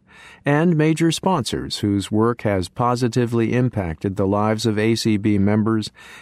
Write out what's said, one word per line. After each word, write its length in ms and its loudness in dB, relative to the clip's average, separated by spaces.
and 300 2
major 360 2
sponsors 680 -4
whose 320 0
work 300 0
has 260 -2
positively 840 0
impacted 640 -2
the 120 0
lives 380 0
of 120 0
A 180 2
C 220 0
B 200 0
members 540 0